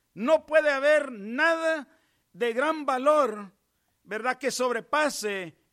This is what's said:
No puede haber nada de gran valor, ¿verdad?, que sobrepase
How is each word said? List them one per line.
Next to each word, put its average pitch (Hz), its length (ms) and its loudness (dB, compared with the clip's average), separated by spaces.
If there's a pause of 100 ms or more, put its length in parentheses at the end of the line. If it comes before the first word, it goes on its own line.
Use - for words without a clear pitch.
(140)
No 302 320 2
puede 302 260 4
haber 285 400 2
nada 302 760 -2 (460)
de 226 200 -2
gran 294 320 -2
valor, 254 640 2 (520)
¿verdad?, 220 340 -6
que 262 120 -2
sobrepase 226 1080 -2 (180)